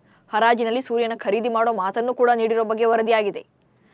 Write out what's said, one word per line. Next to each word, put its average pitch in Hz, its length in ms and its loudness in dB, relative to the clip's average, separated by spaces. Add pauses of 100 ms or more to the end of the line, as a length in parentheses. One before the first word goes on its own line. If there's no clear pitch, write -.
(340)
ಹರಾಜಿನಲ್ಲಿ 226 480 2
ಸೂರ್ಯನ 233 340 -2
ಖರೀದಿ 226 340 -2
ಮಾಡೋ 226 240 0
ಮಾತನ್ನು 226 400 -4
ಕೂಡ 240 220 2
ನೀಡಿರೋ 226 280 0
ಬಗ್ಗೆ 220 220 -2
ವರದಿಯಾಗಿದೆ. 226 600 0 (480)